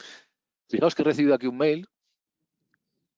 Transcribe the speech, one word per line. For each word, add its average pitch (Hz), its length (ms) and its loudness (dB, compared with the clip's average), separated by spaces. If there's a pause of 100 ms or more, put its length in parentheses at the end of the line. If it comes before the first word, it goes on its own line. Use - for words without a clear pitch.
(680)
Fijaos 156 280 0
que - 80 -2
he - 20 2
recibido 143 300 2
aquí 127 120 -2
un 123 120 -6
mail 156 280 0 (1300)